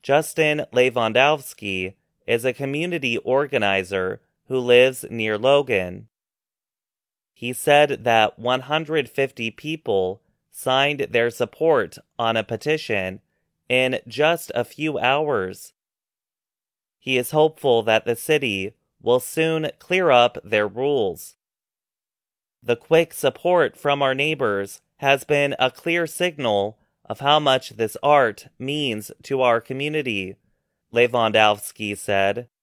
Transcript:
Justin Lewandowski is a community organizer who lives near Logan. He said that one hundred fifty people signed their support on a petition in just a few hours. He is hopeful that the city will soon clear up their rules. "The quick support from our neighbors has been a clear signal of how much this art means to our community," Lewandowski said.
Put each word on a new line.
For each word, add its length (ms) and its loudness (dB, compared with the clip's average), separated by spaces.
Justin 680 0
Lewandowski 1200 0
is 200 -2
a 80 0
community 640 -6
organizer 1040 -2
who 100 -4
lives 520 4
near 280 -4
Logan. 720 0
He 200 -10
said 520 2
that 340 2
one 220 -2
hundred 480 -4
fifty 420 -4
people 720 -4
signed 500 -2
their 180 2
support 680 -2
on 200 0
a 60 -2
petition 800 -6
in 400 0
just 480 -2
a 80 0
few 360 -6
hours. 760 -2
He 200 -2
is 140 -2
hopeful 520 2
that 220 2
the 100 0
city 580 -2
will 180 2
soon 600 -2
clear 320 0
up 320 6
their 240 0
rules. 680 -2
"The 120 -2
quick 380 2
support 640 0
from 240 -2
our 140 0
neighbors 680 -4
has 260 0
been 360 0
a 120 0
clear 360 -4
signal 680 -2
of 160 -10
how 180 4
much 320 0
this 320 -4
art 460 2
means 520 -6
to 180 -4
our 200 2
community," 720 -6
Lewandowski 1040 2
said. 520 -2